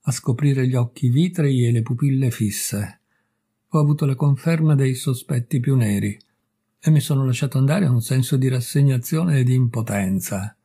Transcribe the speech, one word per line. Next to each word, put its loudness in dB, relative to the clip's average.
a -4
scoprire 0
gli 0
occhi -2
vitrei 2
e 2
le 2
pupille -2
fisse. -6
Ho -2
avuto 2
la 0
conferma 2
dei 2
sospetti -4
più 0
neri 0
e 0
mi 6
sono -2
lasciato -2
andare 2
a 2
un 2
senso 0
di 0
rassegnazione 0
e 2
di 2
impotenza. -2